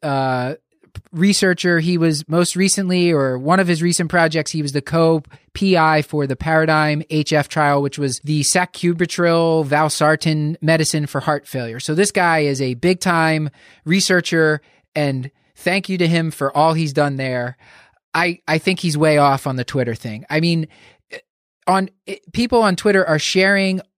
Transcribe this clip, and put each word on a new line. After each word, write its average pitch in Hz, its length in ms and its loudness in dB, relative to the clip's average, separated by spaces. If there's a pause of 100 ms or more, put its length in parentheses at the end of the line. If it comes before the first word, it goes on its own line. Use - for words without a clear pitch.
uh, 131 520 -2 (580)
researcher. 180 680 2
He 175 180 0
was 156 300 0
most 175 280 0
recently, 180 560 0
or 135 260 0
one 160 220 2
of 185 80 2
his 165 140 0
recent 170 280 0
projects, 165 400 0
he 156 120 -4
was 139 100 -6
the 143 100 -2
co-P 165 920 0
I 156 260 4
for 147 240 -4
the 131 100 -4
Paradigm 156 760 2
H 156 220 -2
F 147 160 2
trial, 143 340 0
which 143 160 -4
was 135 260 -4
the 147 180 0
sacubitril 165 1200 0
valsartan 151 960 0
medicine 156 440 0
for 139 140 -4
heart 147 260 -4
failure. 123 340 -8
So 151 140 -4
this 196 180 2
guy 170 280 2
is 143 220 0
a 127 120 -2
big-time 160 760 0 (340)
researcher, 165 760 2 (340)
and 139 360 -2 (240)
thank 185 340 -2
you 185 100 -2
to 175 100 2
him 165 220 0
for 139 260 -4
all 160 180 4
he's 160 180 -2
done 143 240 0
there. 127 400 -6 (580)
I, 175 340 -2
I 160 100 2
think 185 220 -2
he's 156 160 -2
way 151 220 4
off 139 280 2
on 131 100 -4
the 127 80 -4
Twitter 120 300 -4
thing. 110 360 -12
I 156 100 0
mean, 165 280 0 (1000)
on, 190 240 0 (420)
people 233 300 0
on 190 140 2
Twitter 196 300 2
are 156 120 2
sharing 190 600 0 (180)